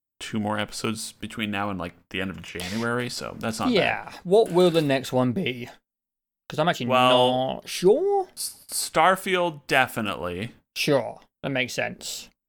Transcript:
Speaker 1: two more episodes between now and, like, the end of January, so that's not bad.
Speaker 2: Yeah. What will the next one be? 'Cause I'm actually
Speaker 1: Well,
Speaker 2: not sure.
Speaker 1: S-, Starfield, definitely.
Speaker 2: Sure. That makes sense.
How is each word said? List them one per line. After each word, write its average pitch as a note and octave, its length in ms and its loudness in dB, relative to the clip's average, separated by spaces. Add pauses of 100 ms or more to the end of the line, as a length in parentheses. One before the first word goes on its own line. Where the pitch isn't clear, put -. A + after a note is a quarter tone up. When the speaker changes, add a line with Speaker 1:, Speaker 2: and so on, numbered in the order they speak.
(200)
Speaker 1:
two - 200 -6
more G#2 200 -2
episodes A2 540 -6
between G#2+ 380 -6
now G2+ 180 -4
and, G2 100 -6
like, E2+ 140 -8 (160)
the F#2 120 -6
end F#2+ 100 -4
of E2+ 100 -12
January, A#2 680 -6
so - 300 -10
that's A2+ 200 -4
not - 80 0
bad. B3+ 60 2
Speaker 2:
Yeah. A#2 380 0 (120)
What F#3 280 4
will F3+ 200 6
the D#3+ 100 4
next C3+ 320 0
one B2+ 180 2
be? B2 380 -4 (800)
'Cause C3 100 -4
I'm D#3+ 80 2
actually D#3+ 200 0
Speaker 1:
Well, B2+ 680 4
Speaker 2:
not - 140 -12
sure. F#4 640 2
Speaker 1:
S-, - 360 -10
Starfield, F3 1000 0
definitely. G2+ 840 -2 (240)
Speaker 2:
Sure. A#2+ 460 0 (220)
That C#3+ 60 -4
makes B2+ 240 -2
sense. - 560 -8 (200)